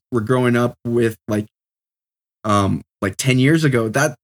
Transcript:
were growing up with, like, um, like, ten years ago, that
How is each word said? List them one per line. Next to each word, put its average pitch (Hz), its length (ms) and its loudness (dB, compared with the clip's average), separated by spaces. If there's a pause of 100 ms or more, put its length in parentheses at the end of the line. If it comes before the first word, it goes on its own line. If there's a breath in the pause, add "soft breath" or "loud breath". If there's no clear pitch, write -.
(120)
were 120 80 0
growing 120 360 0
up 120 280 0
with, 117 320 0 (120)
like, 107 180 -2 (960)
um, 101 400 0 (180)
like, 101 160 -2
ten 127 220 0
years 156 260 2
ago, 120 260 0
that 143 340 -2